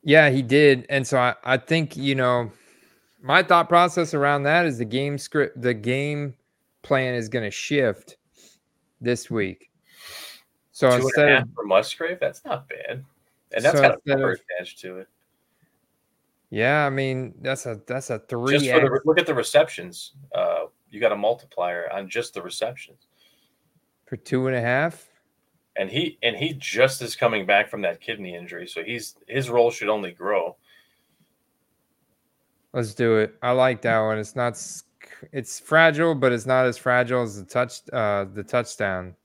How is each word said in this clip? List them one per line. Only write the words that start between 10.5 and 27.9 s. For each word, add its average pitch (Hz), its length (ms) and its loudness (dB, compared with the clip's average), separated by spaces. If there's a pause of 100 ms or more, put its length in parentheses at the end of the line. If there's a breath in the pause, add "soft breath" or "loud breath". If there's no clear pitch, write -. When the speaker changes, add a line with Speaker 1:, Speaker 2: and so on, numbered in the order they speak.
Speaker 1:
So - 160 2
Speaker 2:
Two 127 60 6
and 123 60 2
a - 0 -
half 127 40 0
Speaker 1:
instead 135 380 4
of 117 120 -8
Speaker 2:
for 113 100 -10
Musgrave, 113 560 0
that's - 240 -6
not 139 240 -8
bad. - 360 -12 (480)
And 113 120 -2
that's 156 120 4
Speaker 1:
So 143 60 6
Speaker 2:
got - 80 8
a - 40 -2
Speaker 1:
instead - 120 -10
Speaker 2:
number 135 260 0
Speaker 1:
of 92 80 -8 (160)
Speaker 2:
attached 92 240 -12
to 92 180 -14
it. 95 100 -18 (1400)
Speaker 1:
Yeah, 139 360 0
I 139 40 0
mean, 135 520 -4
that's 131 240 -4
a, 113 200 -8
that's 127 220 -8
a 113 100 -6
Speaker 2:
Just - 120 -18
for 123 60 -4
the - 20 -4
re-, 135 200 0
Speaker 1:
three 139 120 0
X. 135 340 4
Speaker 2:
look 156 140 4
at 170 80 2
the 156 80 -2
receptions. 107 800 0 (220)
Uh, 85 320 -2 (220)
you 107 120 -16
got 113 120 4
a 104 40 0
multiplier 87 760 -4
on 98 160 -8
just 117 240 -6
the 98 80 -10
receptions. - 680 -10 (1000)
Speaker 1:
For 135 100 -8
two 131 300 -2
and 131 100 -2
a 123 60 0
half? 135 440 -2 (720)
Speaker 2:
And 95 140 -4
he, 151 320 -4
and 117 120 0
he 160 200 -6
just 131 480 0
is 117 120 -8
coming 110 300 0
back 101 240 2
from 104 140 -8
that 85 180 -4